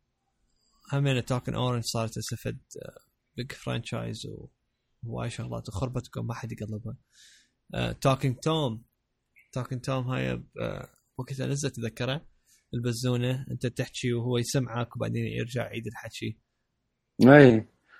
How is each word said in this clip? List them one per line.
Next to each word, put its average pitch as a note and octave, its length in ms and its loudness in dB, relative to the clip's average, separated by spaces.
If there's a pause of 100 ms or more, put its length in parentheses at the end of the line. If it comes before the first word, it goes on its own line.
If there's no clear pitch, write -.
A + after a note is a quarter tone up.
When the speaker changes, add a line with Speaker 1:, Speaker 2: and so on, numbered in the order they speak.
(920)
Speaker 1:
همينة C#3 280 2
Talking B2 340 -2
Orange B2 300 0
صارت A2+ 340 -4
هسه A#2 180 -6
فد، A2+ 240 -8 (220)
آه، - 160 -16 (380)
بيج B2+ 160 -8
فرانشايز A#2 720 -8
و-، A#2 220 -14 (540)
وهاي A#2+ 280 -6
شغلات A#2 380 -8
وخربت B2 400 -4
وكم A2+ 180 -6
ما A2+ 80 -6
حد A2+ 180 -8
يقلبها. G#2+ 440 -8 (800)
آه، A#2 180 -2
Talking C3 420 2
Tom. D3 440 -2 (800)
Talking B2+ 200 -6
Tom B2+ 120 -6
هاي B2+ 460 -2
ب-، A#2+ 100 -12 (140)
آه، - 280 -6 (300)
وقتها C3 280 -6
نزلت C#3+ 300 -2
تذكره. B2 500 -6 (480)
البزونة، B2 760 -2
أنت B2 160 -4
تحكي B2 460 -4
وهو A#2+ 260 0
يسمعك A#2+ 580 -2
وبعدين A#2 300 -2
يرجع A#2 400 -4
يعيد A2+ 200 -8
الحكي. A2+ 520 -10 (840)
Speaker 2:
أي. B2 460 12 (320)